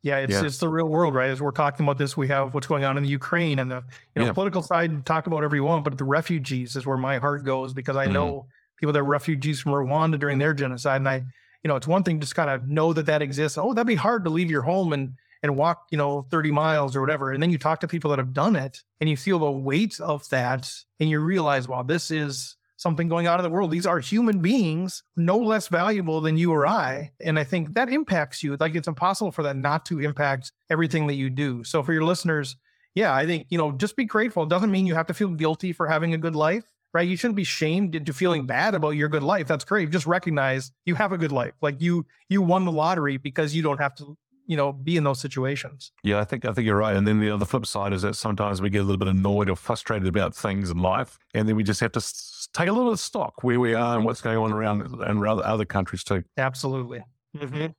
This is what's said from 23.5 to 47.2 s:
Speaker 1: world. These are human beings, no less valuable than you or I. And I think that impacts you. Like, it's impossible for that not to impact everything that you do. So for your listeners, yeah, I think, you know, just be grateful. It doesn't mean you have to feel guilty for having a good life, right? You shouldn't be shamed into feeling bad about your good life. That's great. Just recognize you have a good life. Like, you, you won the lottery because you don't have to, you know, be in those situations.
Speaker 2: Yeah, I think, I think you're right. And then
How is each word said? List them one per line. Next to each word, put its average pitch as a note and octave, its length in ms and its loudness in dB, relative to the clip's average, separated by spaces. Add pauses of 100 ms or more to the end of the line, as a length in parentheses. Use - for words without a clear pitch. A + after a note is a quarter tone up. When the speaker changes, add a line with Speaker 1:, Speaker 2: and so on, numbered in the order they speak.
Speaker 1:
world. F3+ 200 0
These F3 160 0
are E3+ 140 2
human G#3 400 2
beings, F3+ 640 0 (120)
no F3 220 2
less A3 300 0
valuable F3 520 0
than D#3 160 2
you E3+ 160 4
or D3 140 4
I. D3+ 540 -2
And D#3 180 0
I D3 60 0
think D#3 300 -4
that A#3+ 140 2
impacts G3 540 -2
you. C#3 160 -2
Like, D#3+ 160 0
it's E3 140 -2
impossible F3+ 420 0
for D#3 140 -4
that C#3 100 -2
not C#3+ 320 0
to D#3 140 -4
impact C#3 500 -2 (180)
everything D#3+ 380 2
that C#3+ 80 0
you C3+ 160 -2
do. B2+ 320 -2
So D3 220 0
for E3 80 0
your D#3 100 2
listeners, D#3 540 0 (400)
yeah, F3+ 180 4
I C3+ 100 2
think, E3 260 -2
you E3+ 80 0
know, D3+ 120 2
just C#3+ 240 -4
be C4 100 0
grateful. G#3+ 380 0
It D3+ 60 -2
doesn't F#3 240 2
mean F#3+ 140 2
you E3+ 100 2
have D#3+ 100 0
to F3 80 -4
feel G#3 140 0
guilty D#3+ 440 -2
for E3+ 140 -2
having D#3+ 260 2
a D#3+ 60 0
good D#3+ 160 -2
life, E3+ 300 2 (280)
right? E3+ 140 2
You F#3 100 0
shouldn't A3 200 0
be G3 80 0
shamed E3 500 0
into D#3 180 -4
feeling D#3 340 0
bad D#3+ 280 0
about D3+ 160 0
your D3+ 180 0
good D3+ 140 0
life. E3 240 0
That's D3+ 180 -2
great. F#3 260 0
Just D#3+ 160 -2
recognize C#3+ 680 0 (120)
you F3 120 0
have G3+ 160 0
a F3+ 60 -4
good D#3+ 140 0
life. A#2+ 300 -2
Like, C#3+ 180 -2
you, E3+ 240 0 (240)
you G3 140 2
won F#3 220 4
the F3 80 0
lottery D#3 440 0
because D3 380 -2
you E3 80 0
don't C#3+ 180 0
have C#3 160 0
to, D3 200 -18 (320)
you E3 80 0
know, C#3 160 2
be C#3+ 240 0
in D#3 80 4
those C3+ 160 2
situations. C3+ 720 -4 (100)
Speaker 2:
Yeah, G#2 160 2
I G#2+ 60 2
think, A#2+ 200 -6
I A2 80 0
think A2 140 0
you're G#2 100 4
right. G#2 200 4
And G2+ 100 4
then G#2+ 140 4